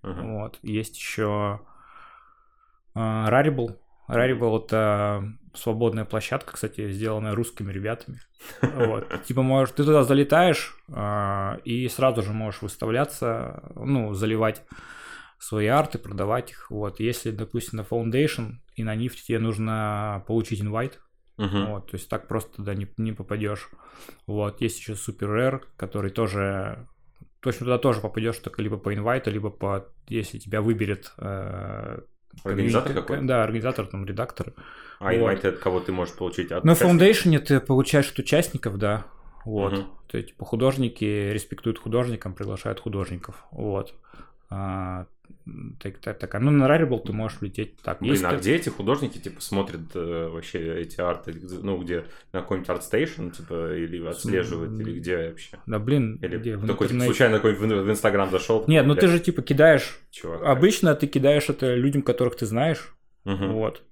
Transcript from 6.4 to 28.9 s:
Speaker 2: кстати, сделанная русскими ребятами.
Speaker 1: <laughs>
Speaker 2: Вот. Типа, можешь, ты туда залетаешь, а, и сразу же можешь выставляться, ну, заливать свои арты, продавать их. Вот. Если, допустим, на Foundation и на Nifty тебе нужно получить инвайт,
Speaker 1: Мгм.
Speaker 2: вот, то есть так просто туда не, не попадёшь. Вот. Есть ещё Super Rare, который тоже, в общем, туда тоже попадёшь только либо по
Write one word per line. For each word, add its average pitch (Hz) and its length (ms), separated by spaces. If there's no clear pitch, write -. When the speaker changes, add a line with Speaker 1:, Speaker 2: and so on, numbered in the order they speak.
Speaker 2:
кстати, 104 380
сделанная 107 420
русскими 107 380
ребятами. 107 480
Speaker 1:
<laughs> - 20
Speaker 2:
Вот. 117 460
Типа, 131 180
можешь, 131 320
ты 147 100
туда 147 200
залетаешь, 143 720
а, 101 720
и 120 240
сразу 123 340
же 101 100
можешь 110 300
выставляться, 117 1120
ну, 117 380
заливать 110 500
свои 107 300
арты, 143 300
продавать 101 540
их. - 180
Вот. 104 300
Если, 117 320
допустим, 113 460
на 110 40
Foundation 117 720
и 113 80
на 110 120
Nifty 120 300
тебе 113 140
нужно 107 880
получить 113 340
инвайт, 110 380
Speaker 1:
Мгм. 101 280
Speaker 2:
вот, 104 240
то 98 60
есть - 140
так - 180
просто - 280
туда 101 180
не, 98 120
не 110 140
попадёшь. 104 580
Вот. 104 340
Есть 113 200
ещё 110 140
Super 104 420
Rare, 131 240
который 98 340
тоже, 101 800
в - 60
общем, 127 120
туда 123 180
тоже 120 220
попадёшь 110 380
только - 240
либо 104 160
по 101 160